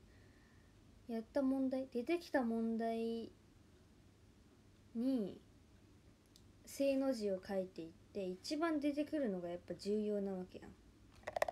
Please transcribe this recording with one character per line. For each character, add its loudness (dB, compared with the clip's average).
や 0
っ -6
た 4
問 4
題、 -2
出 0
て 2
き -14
た 4
問 2
題 -2
に 0
正 2
の 2
字 0
を 0
書 -2
い 0
て -12
い -8
っ -10
て、 -4
一 -4
番 2
出 2
て 0
く -4
る 2
の -2
が -4
や -6
っ -6
ぱ -6
重 0
要 0
な -2
わ -4
け -12
や -16
ん。 -14